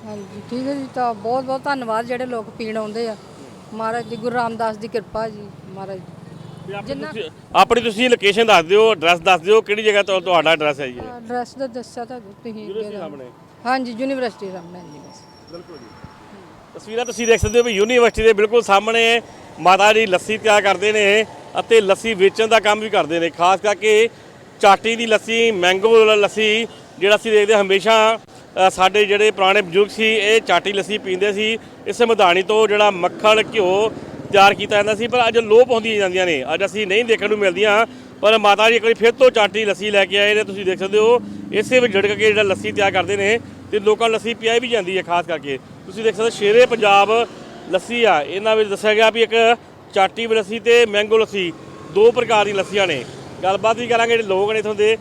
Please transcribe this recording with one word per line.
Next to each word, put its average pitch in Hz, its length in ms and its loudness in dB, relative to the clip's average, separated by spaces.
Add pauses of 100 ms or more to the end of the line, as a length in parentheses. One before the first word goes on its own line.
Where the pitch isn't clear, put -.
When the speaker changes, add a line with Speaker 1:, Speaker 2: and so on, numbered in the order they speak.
Speaker 1:
ਹਾਂਜੀ, 202 340 -16 (100)
ਠੀਕ 254 160 -8
ਹੈ 285 80 -6
ਜੀ, 269 200 -10
ਤਾਂ 240 200 -4
ਬਹੁਤ 233 300 -6
ਬਹੁਤ 262 200 -8
ਧੰਨਵਾਦ 233 420 -6
ਜਿਹੜੇ 247 200 -8
ਲੋਕ 226 320 -10
ਪੀਣ 220 180 -8
ਆਉਂਦੇ 220 320 -8
ਆ। 208 80 -10 (560)
ਮਹਾਰਾਜ 220 340 -8
ਜੀ, 226 100 -12
ਗੁਰੂ 233 180 -8
ਰਾਮਦਾਸ 226 420 -4
ਦੀ 214 120 -14
ਕਿਰਪਾ 220 400 -8
ਜੀ, 208 200 -16 (200)
ਮਹਾਰਾਜ 190 280 -14
ਜੀ। 175 80 -18 (640)
Speaker 2:
ਤੇ 196 60 -12
ਆਪਣੀ 202 140 -14
Speaker 1:
ਜਿੰਨਾ 277 200 -10
Speaker 2:
ਤੁਸੀਂ, 202 220 -10 (240)
ਆਪਣੀ 196 260 4
ਤੁਸੀਂ 233 300 0
ਲੋਕੇਸ਼ਨ 214 360 2
ਦੱਸ 185 180 4
ਦਿਓ, 214 280 4
ਐਡਰੈਸ 170 280 0
ਦੱਸ 180 200 2
ਦਿਓ, 208 200 4
ਕਿਹੜੀ 208 220 -6
ਜਗ੍ਹਾ 208 200 2
ਤੋਂ 190 180 -2
ਤੁਹਾਡਾ 170 300 2
ਐਡਰੈਸ 151 300 0
ਹੈ 139 60 -6
ਜੀ 123 60 -10
ਇਹ? 123 240 -14
Speaker 1:
ਐਡਰੈਸ 240 320 -10
ਤਾਂ 262 200 -12
ਦੱਸਿਆ 240 360 -14
ਤਾਂ 247 160 -16
ਤੁਸੀਂ 208 340 -18
Speaker 2:
ਯੂਨੀਵਰਸਿਟੀ 208 340 -12
Speaker 1:
ਅੱਗੇ 208 100 -14
Speaker 2:
ਸਾਹਮਣੇ। 147 260 -14 (420)
Speaker 1:
ਹਾਂਜੀ, 254 260 -6
ਯੂਨੀਵਰਸਿਟੀ 247 600 -8
ਸਾਹਮਣੇ, 180 280 -18
ਹਾਂਜੀ, 156 180 -20
ਬਸ। - 540 -20
Speaker 2:
ਬਿਲਕੁਲ 170 240 -20
ਜੀ। 120 80 -20 (960)
ਤਸਵੀਰਾਂ 220 260 -6
ਤੁਸੀਂ 233 220 -6
ਦੇਖ 226 140 4
ਸਕਦੇ 220 180 0
ਹੋ 240 60 4
ਵੀ 240 80 -2
ਯੂਨੀਵਰਸਿਟੀ 220 500 2
ਦੇ 220 100 6
ਬਿਲਕੁਲ 214 300 2
ਸਾਹਮਣੇ 226 580 2 (400)
ਮਾਤਾ 190 320 4
ਜੀ 220 140 2
ਲੱਸੀ 196 320 -2
ਤਿਆਰ 208 240 2
ਕਰਦੇ 196 300 0
ਨੇ 214 320 2 (360)
ਅਤੇ 226 200 4
ਲੱਸੀ 202 340 -2
ਵੇਚਣ 196 340 2
ਦਾ 226 120 4
ਕੰਮ 208 200 0
ਵੀ 214 100 -8
ਕਰਦੇ 170 300 0
ਨੇ, 165 100 -2
ਖਾਸ 185 300 0
ਕਰਕੇ 214 480 2 (520)
ਚਾਟੀ 214 360 4
ਦੀ 233 100 -6
ਲੱਸੀ, 226 440 0
ਮੈਂਗੋ 190 480 2
ਵਾਲਾ 214 160 4
ਲੱਸੀ 214 520 0 (320)
ਜਿਹੜਾ 202 180 2
ਅਸੀਂ 220 160 -4
ਦੇਖਦੇ 214 220 4
ਹਾਂ 202 80 2
ਹਮੇਸ਼ਾ, 214 560 2
ਅ, - 520 -2
ਸਾਡੇ 190 340 2
ਜਿਹੜੇ 202 260 2
ਪੁਰਾਣੇ 196 320 2
ਬਜ਼ੁਰਗ 190 260 0
ਸੀ, 208 160 -4
ਇਹ 220 360 2
ਚਾਟੀ 196 320 0
ਲੱਸੀ 196 260 -4
ਪੀਂਦੇ 196 340 -2
ਸੀ। 214 260 -4 (280)
ਇਸ 208 160 -2
ਮਧਾਣੀ 208 400 2
ਤੋਂ 214 260 2
ਜਿਹੜਾ 208 220 2
ਮੱਖਣ, 190 520 0 (120)
ਘਿਓ 202 380 0 (400)
ਤਿਆਰ 196 220 6
ਕੀਤਾ 208 220 -4
ਜਾਂਦਾ 208 180 0
ਸੀ, 220 120 -6
ਪਰ 233 220 0
ਅੱਜ 220 100 0
ਲੋਪ 233 320 4
ਹੁੰਦੀਆਂ 226 260 -2
ਜਾਂਦੀਆਂ 185 300 0
ਨੇ, 147 180 -2 (100)
ਅੱਜ 180 100 -2
ਅਸੀਂ 202 220 -4
ਨਹੀਂ 208 180 0
ਦੇਖਣ 214 240 0
ਨੂੰ 208 100 0
ਮਿਲਦੀਆਂ। 202 480 2 (340)
ਪਰ 214 180 4
ਮਾਤਾ 208 320 4
ਜੀ 240 60 2
ਇੱਕ 208 80 -2
ਵਾਰੀ 226 100 2
ਫਿਰ 226 180 2
ਤੋਂ 254 180 6
ਚਾਟੀ 214 340 -2
ਲੱਸੀ 202 260 -4
ਲੈ 202 140 2
ਕੇ 190 140 -2
ਆਏ 208 160 2
ਨੇ, 214 100 0
ਤੁਸੀਂ 196 200 -10
ਦੇਖ 180 140 -2
ਸਕਦੇ 196 200 -2
ਹੋ, 226 220 4 (320)
ਇਸੇ 214 280 0
ਵਿੱਚ 240 120 0
ਝਿੜਕ 196 160 0
ਕੇ 208 180 0
ਜਿਹੜਾ 214 160 2
ਲੱਸੀ 202 300 -2
ਤਿਆਰ 196 180 0
ਕਰਦੇ 185 260 -2
ਨੇ 202 240 0 (320)
ਤੇ 208 60 -2
ਲੋਕਾਂ 214 300 0
ਨੂੰ 220 60 0
ਲੱਸੀ 220 200 -4
ਪਿਆਈ 226 260 0
ਵੀ 247 80 -8
ਜਾਂਦੀ 190 300 -2
ਹੈ। 180 40 -4
ਖਾਸ 170 240 -4
ਕਰਕੇ 143 320 -8 (280)
ਤੁਸੀਂ 196 180 -12
ਦੇਖ 220 100 0
ਸਕਦੇ 214 100 -4
ਹੋ, 233 60 0
ਸ਼ੇਰੇ 226 360 4
ਪੰਜਾਬ 214 600 2 (440)
ਲੱਸੀ 226 340 -2
ਆ, 175 160 4
ਇਹਨਾਂ 196 360 -2
ਵਿੱਚ 214 140 0
ਦੱਸਿਆ 208 240 -2
ਗਿਆ 220 160 4
ਵੀ 226 120 -2
ਇੱਕ 226 340 2 (380)
ਚਾਟੀ 202 320 0
ਵਾਲੀ 220 120 0
ਲੱਸੀ 214 200 -6
ਤੇ 233 280 4
ਮੈਂਗੋ 208 320 0
ਲੱਸੀ, 196 340 -2 (420)
ਦੋ 220 160 6
ਪ੍ਰਕਾਰ 226 340 0
ਦੀਆਂ 202 120 -4
ਲੱਸੀਆਂ 190 300 -2
ਨੇ। 135 180 -4 (380)
ਗੱਲਬਾਤ 202 340 0
ਵੀ 240 100 -8
ਕਰਾਂਗੇ 233 300 0
ਜਿਹੜੇ 220 120 -4
ਲੋਕ 196 240 0
ਨੇ 220 60 -2
ਇੱਥੋਂ 214 160 -6
ਦੇ। 214 260 0